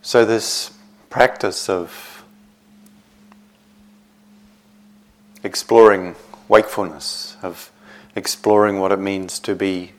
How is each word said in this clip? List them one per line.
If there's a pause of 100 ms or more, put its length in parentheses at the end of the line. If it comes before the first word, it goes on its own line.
So
this (380)
practice
of (3250)
exploring (320)
wakefulness,
of (440)
exploring
what
it
means
to
be